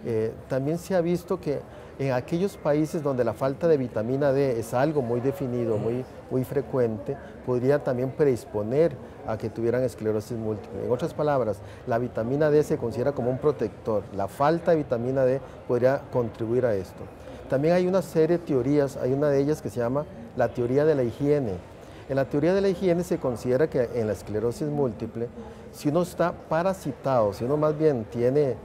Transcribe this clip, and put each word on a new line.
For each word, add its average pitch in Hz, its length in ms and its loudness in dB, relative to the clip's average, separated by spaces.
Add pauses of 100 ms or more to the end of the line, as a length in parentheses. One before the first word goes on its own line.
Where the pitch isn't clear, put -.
Eh, 113 260 0 (160)
también 139 300 -2
se 190 180 -4
ha 175 60 4
visto 175 400 0
que 143 180 -2 (400)
en 135 140 0
aquellos 170 420 0
países 151 480 0
donde 131 220 2
la 110 80 0
falta 139 340 0
de 160 80 8
vitamina 131 560 0
D 135 260 2
es 110 160 -4
algo 147 280 2
muy 120 180 0
definido, 120 580 -2
muy, 120 280 -2 (260)
muy 127 140 0
frecuente, 127 720 -2 (280)
podría 127 380 2
también 131 280 -2
predisponer 131 840 2 (320)
a 110 100 -2
que 110 120 -4
tuvieran 117 340 0
esclerosis 110 540 -2
múltiple. 107 480 -6
En 107 60 0
otras 123 220 -2
palabras, 135 440 0 (280)
la 117 120 0
vitamina 123 520 0
D 147 140 6
se 151 140 0
considera 123 340 -2
como 123 180 -2
un 127 80 0
protector. 113 680 -2 (120)
La 98 140 -2
falta 170 420 2
de 160 60 6
vitamina 131 480 0
D 135 160 2 (260)
podría 127 340 4 (120)
contribuir 120 520 0
a 117 80 2
esto. 95 300 -6 (460)
También 147 240 4
hay 180 120 4
una 185 160 2
serie 170 360 4
de 175 80 -4
teorías, 139 500 2
hay 127 160 0
una 143 160 2
de 139 120 4
ellas 151 220 2
que 113 80 -6
se 120 120 -4
llama 135 240 0 (320)
la 120 100 2
teoría 120 380 2
de 156 100 6
la 131 80 2
higiene. 123 680 0 (360)
En 135 80 0
la 135 80 2
teoría 151 280 2
de 196 60 4
la 196 80 2
higiene 180 360 2
se 170 140 -2
considera 127 520 2
que 123 240 2
en 113 140 0
la 104 60 2
esclerosis 113 540 -2
múltiple, 117 640 -2 (420)
si - 160 -4
uno 156 140 2
está 175 320 0
parasitado, 147 1000 0
si 113 140 -6
uno 139 100 0
más 151 220 2
bien 147 280 4
tiene 127 600 2